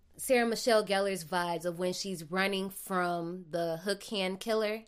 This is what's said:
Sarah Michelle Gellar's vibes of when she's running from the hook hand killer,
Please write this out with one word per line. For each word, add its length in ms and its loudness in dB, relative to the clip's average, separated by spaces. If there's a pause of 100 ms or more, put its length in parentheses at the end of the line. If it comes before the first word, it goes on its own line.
(180)
Sarah 280 4
Michelle 380 4
Gellar's 400 0
vibes 420 -2
of 140 -2
when 140 0
she's 360 -6
running 400 0
from 800 -2
the 280 -2
hook 260 -2
hand 380 -2
killer, 460 0